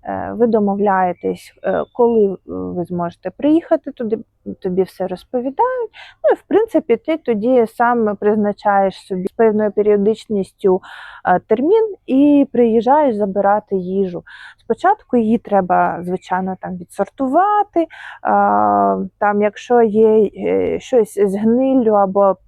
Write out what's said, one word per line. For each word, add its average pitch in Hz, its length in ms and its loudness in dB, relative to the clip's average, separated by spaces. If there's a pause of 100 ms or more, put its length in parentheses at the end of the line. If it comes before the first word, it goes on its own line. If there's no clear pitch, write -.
Е, 196 300 -8
ви 226 120 2
домовляєтесь, 196 1040 -2 (120)
е, 175 280 -2
коли 220 440 2 (100)
ви 180 380 -8
зможете 175 460 -8
приїхати 302 600 -2
туди, 220 280 -6 (440)
тобі 185 200 -2
все 185 240 -6
розповідають. 277 840 -4 (340)
Ну, 605 80 4
і, - 20 2
в - 80 -8
принципі, 320 540 0
ти 311 200 -4
тоді 233 500 0
сам 233 500 -2
призначаєш 202 880 0
собі 185 200 -6
з - 60 -6
певною 214 400 0
періодичністю, 202 1080 0 (420)
е, 180 220 2
термін 370 480 2 (120)
і 285 460 4
приїжджаєш 240 640 2
забирати 202 600 0
їжу. 185 460 -4 (360)
Спочатку - 580 -2
її 226 220 2
треба, 180 640 0
звичайно, 185 580 -6
там 185 160 -10
відсортувати, 339 1040 -2
е, 320 80 -2 (1300)
там, 208 240 0
якщо 233 400 0
є, 220 540 4
е, 185 440 -2
щось 226 340 0
з 196 200 0
гниллю 233 580 0
або 196 440 2 (120)